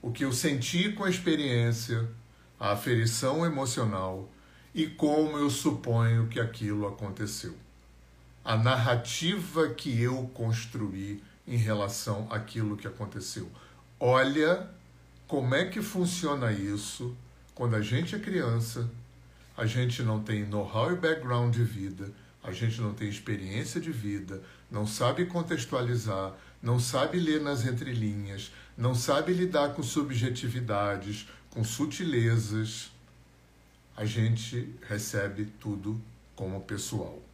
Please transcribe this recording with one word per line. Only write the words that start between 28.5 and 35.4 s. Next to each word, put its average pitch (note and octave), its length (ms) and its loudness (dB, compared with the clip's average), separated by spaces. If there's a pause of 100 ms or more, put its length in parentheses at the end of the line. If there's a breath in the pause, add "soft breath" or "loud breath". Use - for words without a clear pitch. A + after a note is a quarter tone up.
não B2 180 2
sabe D3+ 380 2
lidar F3 420 2
com D#3+ 80 -4
subjetividades, A#2 1500 -2 (220 loud breath)
com A2+ 120 -2
sutilezas, A2+ 1300 0 (1080)
a G#2+ 80 -6
gente A2+ 720 0 (140)
recebe G#2 580 -2 (140)